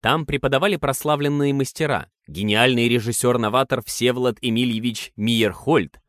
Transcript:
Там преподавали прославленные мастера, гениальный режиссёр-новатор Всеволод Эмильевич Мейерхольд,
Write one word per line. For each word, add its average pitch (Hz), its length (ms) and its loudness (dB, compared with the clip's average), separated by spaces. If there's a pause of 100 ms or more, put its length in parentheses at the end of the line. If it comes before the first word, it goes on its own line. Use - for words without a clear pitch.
Там 151 260 0
преподавали 143 480 0
прославленные 143 800 0
мастера, 139 560 -2 (160)
гениальный 110 640 2
режиссёр-новатор 120 960 0
Всеволод 123 560 0
Эмильевич 117 720 -2
Мейерхольд, 110 960 0